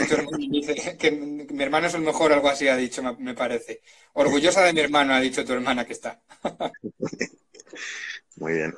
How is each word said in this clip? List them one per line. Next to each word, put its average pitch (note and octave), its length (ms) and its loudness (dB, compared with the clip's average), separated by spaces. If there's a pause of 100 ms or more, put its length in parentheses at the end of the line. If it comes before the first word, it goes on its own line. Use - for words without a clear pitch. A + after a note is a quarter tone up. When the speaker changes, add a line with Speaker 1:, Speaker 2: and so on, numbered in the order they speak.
Speaker 1:
tu D3+ 80 2
hermana, D3 220 -4 (120)
dice D3 480 -4
que D#3 140 2
mi D3 520 -6
hermano D#3 240 0
es E3+ 60 -2
el E3+ 80 -2
mejor, D#3 320 4
algo C#3+ 160 4
así C#3 180 0
ha C3 80 4
dicho, B2+ 280 -4
me, B2 140 -4
me B2+ 180 -8
parece. A#2+ 460 -4 (320)
Orgullosa D#3+ 500 4
de E3+ 100 6
mi D#3+ 60 2
hermano, C#3+ 340 4
ha C3 60 4
dicho C3 260 0
tu B2+ 80 -2
hermana B2+ 320 -2
que A#2 80 -12
está. - 280 -12 (200)
<laughs> - 300 -6 (1700)
Speaker 2:
Muy D#2+ 160 -4
bien. D#2+ 240 -2